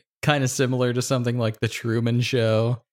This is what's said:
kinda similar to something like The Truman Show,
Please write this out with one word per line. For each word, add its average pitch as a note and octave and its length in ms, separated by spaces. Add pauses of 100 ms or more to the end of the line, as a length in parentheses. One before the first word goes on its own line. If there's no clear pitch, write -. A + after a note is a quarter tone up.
(220)
kinda C#3+ 260
similar B2 440
to B2 100
something B2 360
like A2 220
The A#2 80
Truman A#2 520
Show, A#2 640 (100)